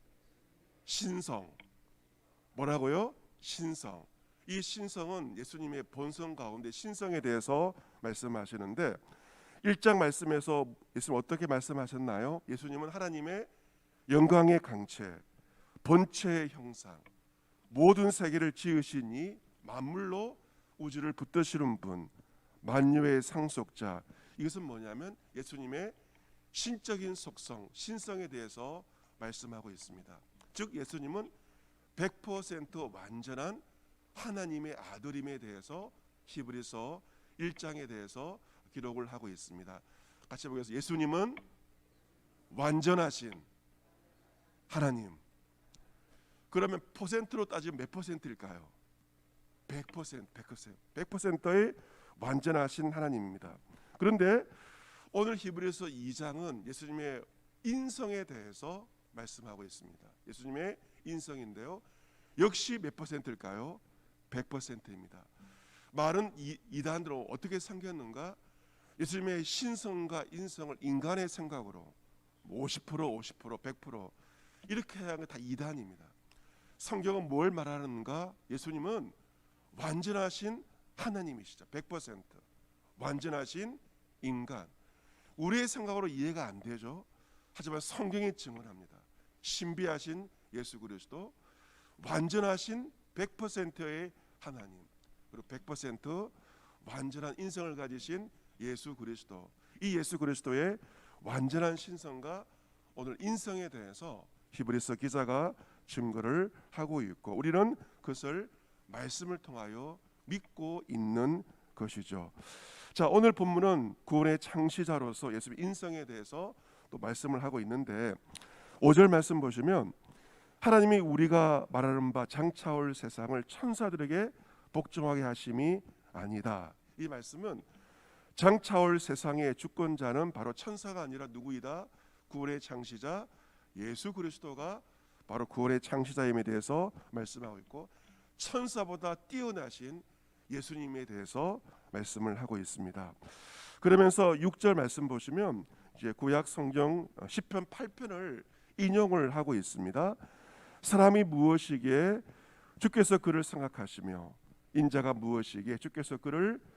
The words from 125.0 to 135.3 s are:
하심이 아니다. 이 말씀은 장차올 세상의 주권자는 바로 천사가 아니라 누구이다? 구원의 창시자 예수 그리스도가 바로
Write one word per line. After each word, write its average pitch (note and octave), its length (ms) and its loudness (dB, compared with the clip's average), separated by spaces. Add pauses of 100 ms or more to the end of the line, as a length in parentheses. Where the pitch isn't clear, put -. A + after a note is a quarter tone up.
하심이 C3 580 0 (340)
아니다. G2+ 600 -4 (220)
이 D#3 120 -6
말씀은 C#3+ 520 -10 (760)
장차올 F3+ 640 6
세상의 D3 580 0
주권자는 D3+ 760 -2
바로 A2+ 220 -6
천사가 G3+ 480 -10
아니라 C3+ 240 -10
누구이다? C3 600 -10 (420)
구원의 C#3+ 320 -4
창시자 B2+ 640 -8 (500)
예수 A#2 360 -6
그리스도가 E3 680 -8 (460)
바로 A#2 180 -4